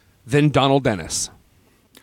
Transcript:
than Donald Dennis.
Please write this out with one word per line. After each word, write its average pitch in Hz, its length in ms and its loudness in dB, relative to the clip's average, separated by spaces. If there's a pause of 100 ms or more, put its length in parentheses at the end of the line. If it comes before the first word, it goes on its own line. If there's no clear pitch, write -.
(260)
than 147 240 2
Donald 139 360 2
Dennis. 95 440 -6 (720)